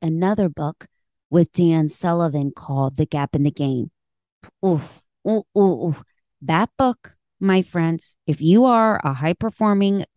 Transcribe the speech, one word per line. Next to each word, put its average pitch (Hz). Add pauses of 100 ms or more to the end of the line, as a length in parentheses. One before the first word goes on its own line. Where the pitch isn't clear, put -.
another 180
book 151 (420)
with 165
Dan 165
Sullivan 156
called 135
The 151
Gap 143
in 143
the 143
Gain. 135 (760)
Oof, 160 (240)
ooh, 214 (120)
ooh, 180
oof. 156 (400)
That 160
book, - (240)
my 190
friends, 165 (100)
if 151
you 185
are 226
a 139
high-performing 196 (100)